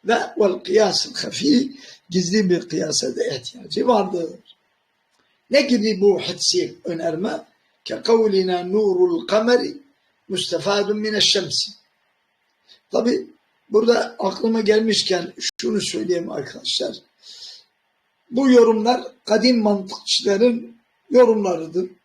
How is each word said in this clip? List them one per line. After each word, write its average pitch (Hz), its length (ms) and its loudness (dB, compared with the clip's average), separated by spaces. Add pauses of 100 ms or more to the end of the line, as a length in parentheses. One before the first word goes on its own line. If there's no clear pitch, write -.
Ve 220 120 2 (200)
vel 196 160 2
kıyasın 202 600 0
hafi, - 580 0 (380)
gizli 180 400 0
bir 170 200 0
kıyasa - 460 -4
da - 80 -4
ihtiyacı - 640 -6
vardır. 185 420 0 (1200)
Ne 277 120 4
gibi 214 400 0
bu 196 180 4
hissi - 640 -4
önerme? 170 640 -6 (400)
Ke - 160 -10
kavlina 190 600 2
nurul 180 640 0
kameri 233 500 0 (500)
müstefadun 190 720 -2
mineşşemsi. 208 720 -2 (1200)
Tabi - 360 0 (420)
burada 226 500 2
aklıma 220 420 -2
gelmişken 208 720 0 (280)
şunu 220 200 -2
söyleyeyim 170 500 -4
arkadaşlar. - 680 -8 (1300)
Bu 262 180 2
yorumlar 233 520 6 (240)
kadim 220 360 2
mantıkçıların 202 1120 -2 (360)
yorumlarıdır. 185 800 2 (160)